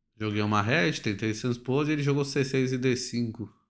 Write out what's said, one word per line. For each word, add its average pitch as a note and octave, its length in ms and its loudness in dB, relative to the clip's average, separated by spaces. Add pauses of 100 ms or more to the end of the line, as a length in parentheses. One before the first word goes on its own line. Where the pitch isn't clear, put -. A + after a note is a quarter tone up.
(160)
Joguei G#2+ 260 -2
uma G#2 200 4
rede, D3 380 0
tentei G#2+ 320 -2
transpor B2 560 -2
e D#3 40 0
ele D3 100 0
jogou C#3+ 220 2
C C#3 200 0
seis C3 280 0
e B2+ 40 0
D B2 200 2
cinco. A#2 520 -4 (220)